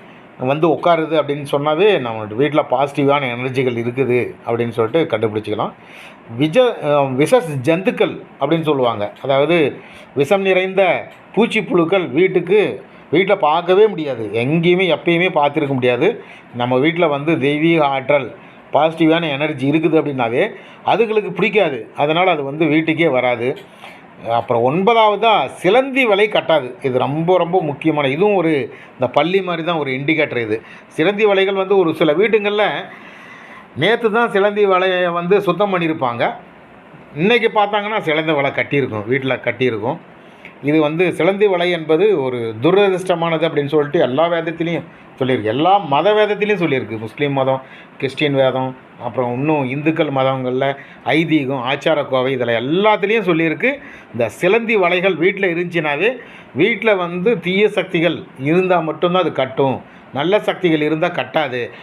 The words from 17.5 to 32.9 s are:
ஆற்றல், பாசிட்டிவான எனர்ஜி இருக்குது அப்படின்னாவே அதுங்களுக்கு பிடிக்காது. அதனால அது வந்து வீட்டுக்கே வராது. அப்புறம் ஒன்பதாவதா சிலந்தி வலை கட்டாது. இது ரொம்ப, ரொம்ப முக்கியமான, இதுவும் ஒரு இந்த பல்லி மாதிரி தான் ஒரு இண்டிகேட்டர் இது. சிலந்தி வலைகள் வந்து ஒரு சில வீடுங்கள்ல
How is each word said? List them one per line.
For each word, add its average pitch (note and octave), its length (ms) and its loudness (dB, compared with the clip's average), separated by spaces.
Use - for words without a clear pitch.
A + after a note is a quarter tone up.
ஆற்றல், C3+ 480 0
பாசிட்டிவான D#3+ 560 2
எனர்ஜி C#3 420 -2
இருக்குது D#3+ 280 2
அப்படின்னாவே C#3 520 0
அதுங்களுக்கு G#3 440 0
பிடிக்காது. E3+ 640 -2
அதனால D#3+ 340 2
அது D3 140 0
வந்து D3+ 220 -2
வீட்டுக்கே D#3+ 420 2
வராது. B2 500 0
அப்புறம் A#2 340 0
ஒன்பதாவதா G3+ 800 2
சிலந்தி B3+ 600 0
வலை G#3 220 2
கட்டாது. D#3 540 0
இது B2+ 160 0
ரொம்ப, D#3+ 400 0
ரொம்ப E3+ 220 0
முக்கியமான, D3 480 -2
இதுவும் F#3 260 0
ஒரு D#3+ 400 0
இந்த B2+ 160 -2
பல்லி E3+ 340 2
மாதிரி E3+ 240 -6
தான் E3+ 100 -2
ஒரு C#3+ 140 -4
இண்டிகேட்டர் C#3+ 460 -2
இது. A2 260 -4
சிலந்தி G3+ 400 0
வலைகள் G3 280 2
வந்து F#3+ 240 0
ஒரு E3 160 2
சில D#3+ 180 2
வீடுங்கள்ல G#3 580 2